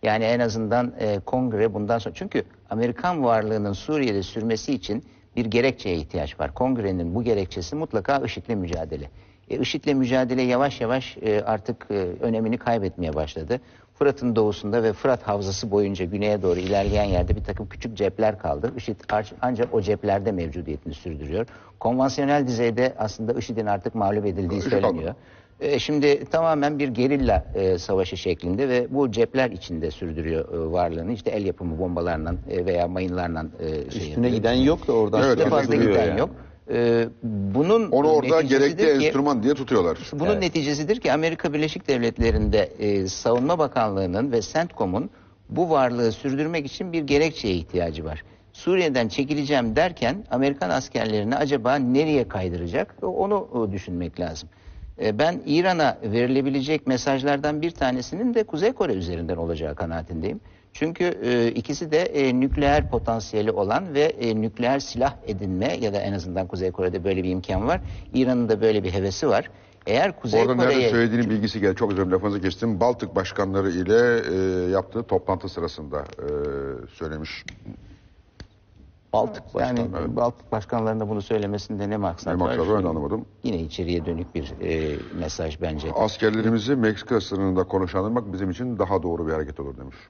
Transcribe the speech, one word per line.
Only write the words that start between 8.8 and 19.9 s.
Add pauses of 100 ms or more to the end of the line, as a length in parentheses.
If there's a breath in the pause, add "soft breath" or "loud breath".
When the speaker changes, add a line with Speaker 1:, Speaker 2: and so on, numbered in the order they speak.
Speaker 1:
E,
işid'le
mücadele
yavaş
yavaş,
e,
artık,
e, (280)
önemini
kaybetmeye
başladı. (400 soft breath)
Fırat'ın
doğusunda
ve
Fırat
Havzası
boyunca
güneye
doğru
ilerleyen
yerde
bir
takım
küçük
cepler
kaldı.
işid (140)
ar-,
ancak
o
ceplerde